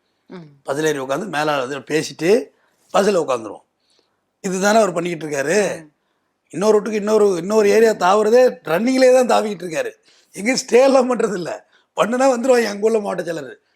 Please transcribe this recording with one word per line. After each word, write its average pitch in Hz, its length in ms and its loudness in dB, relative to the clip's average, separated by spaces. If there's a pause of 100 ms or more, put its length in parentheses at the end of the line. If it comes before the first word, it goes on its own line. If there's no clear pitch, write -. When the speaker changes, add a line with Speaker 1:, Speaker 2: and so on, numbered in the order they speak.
(280)
Speaker 1:
ம். 170 220 -20 (160)
Speaker 2:
பஸ்ல 143 180 -4
ஏறி 151 160 -2
உட்காந்து 135 260 -6
மேல 151 360 -4
அதுல 131 180 -8
பேசிட்டு 156 680 -2 (480)
பஸ்ல 190 340 2
உட்காந்துருவோம்." 110 360 -6 (760)
இதுதானே 202 360 0
அவர் 196 160 2
பண்ணிக்கிட்டு 170 320 -6
இருக்காரு. 156 580 -2
Speaker 1:
ம். 151 40 -20 (640)
Speaker 2:
இன்னொரு 208 300 2
ரூட்டுக்கு 208 140 -6
இன்னொரு, 208 420 2
இன்னொரு 202 340 0
ஏரியா 220 220 4
தாவுறதே 214 720 2
ரன்னிங்லேயே 254 600 4
தான் 233 60 0
தாவிக்கிட்டு 208 320 -2
இருக்காரு. 143 280 -6 (400)
எங்கேயும் 208 360 -4
ஸ்டே 247 160 4
எல்லாம் 254 320 2
பண்றது 208 180 -4
இல்ல. 156 340 -10 (280)
பண்ணுனா 247 320 0
வந்துருவாங்க 240 380 2
அங்க 202 200 -4
உள்ள 226 140 2
மாவட்ட 175 340 -6
செயலர். 135 220 -12 (200)